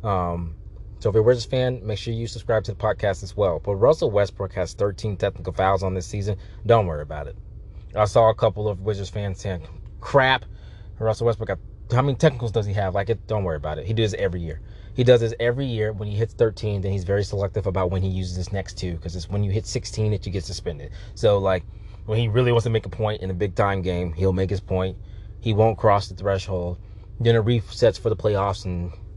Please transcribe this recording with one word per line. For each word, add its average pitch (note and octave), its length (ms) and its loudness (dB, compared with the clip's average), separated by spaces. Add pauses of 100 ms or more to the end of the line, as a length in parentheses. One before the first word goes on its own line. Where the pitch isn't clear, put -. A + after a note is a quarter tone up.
Um, F2 520 -2 (500)
so A2+ 40 4
if F#2+ 40 -2
you're A2 80 6
a - 60 6
Wizards A#2+ 180 4
fan, B2+ 400 -2
make G#2+ 140 -4
sure A#2 160 -6
you A2+ 100 -4
subscribe A2 380 -2
to - 80 -6
the F#2 80 -6
podcast G#2 420 0
as G2 160 -10
well. F#2 220 2
But G2+ 160 -2
Russell C3+ 340 4
Westbrook G2+ 440 0
has F#2 200 -4
thirteen G2+ 420 -2
technical - 380 -4
fouls G2 300 4
on F#2+ 100 0
this F#2 140 -4
season. G2+ 280 -4 (300)
Don't A2 220 6
worry D2+ 160 -4
about D2 240 -8
it. - 100 -14 (580)
I G#2+ 100 4
saw A2 240 6
a A2+ 40 4
couple G#2+ 340 0
of F#2+ 140 -4
Wizards G2 300 -2
fans G2+ 280 -4
saying, F2+ 280 -6 (340)
"Crap, C3 440 4 (520)
Russell A2 300 2
Westbrook A2 220 0
got, F#2 100 -4 (320)
how B2 100 4
many C#3 140 2
technicals B2 360 2
does G#2 140 2
he G2+ 80 -2
have?" G2 220 0
Like, G2 160 0
it, - 160 -4
don't G#2+ 160 0
worry E2+ 120 0
about D#2 220 -4
it. D#2 80 -8
He G2 80 -2
does G#2+ 200 2
this - 60 -6
every F2+ 220 0
year. D#2 200 -8 (340)
He B2+ 80 2
does A#2+ 180 10
this A2+ 180 0
every B2 280 2
year. G#2+ 260 -2
When G#2 140 -6
he G#2 80 -4
hits A2 180 0
thirteen, G#2 480 2
then F#2+ 100 0
he's G2 120 -2
very G2 200 2
selective G2 440 -2
about F#2 240 0
when F#2 100 2
he F#2+ 80 2
uses F#2 260 -2
his F2+ 160 -4
next G2 240 -6
two, F2 220 -4
'cause E2+ 180 -8
it's E2+ 140 -8
when G#2 140 0
you G2 80 0
hit A2 160 -2
sixteen - 420 -2
that G#2 160 -2
you F#2+ 60 -6
get F#2 120 -4
suspended. D2+ 480 -8 (220)
So, G#2 240 4
like, F#2+ 280 2 (420)
when A2 100 0
he A#2 120 2
really A#2+ 220 4
wants A#2 120 4
to A#2 80 0
make A2 160 0
a - 20 -8
point G#2+ 320 -4
in F#2+ 80 -4
a F#2+ 60 -4
big-time G2 480 0
game, F2 300 -2
he'll F#2 200 2
make F#2+ 160 2
his G2 100 0
point. F#2 380 -2 (420)
He A2+ 140 0
won't A2 240 6
cross G2+ 300 4
the F#2 80 -10
threshold. F#2 640 -2 (400)
Then A#2 160 6
it A2 100 4
resets A#2 540 2
for A#2 100 0
the G#2+ 60 2
playoffs, G2 500 0
and, F2 260 -4 (260)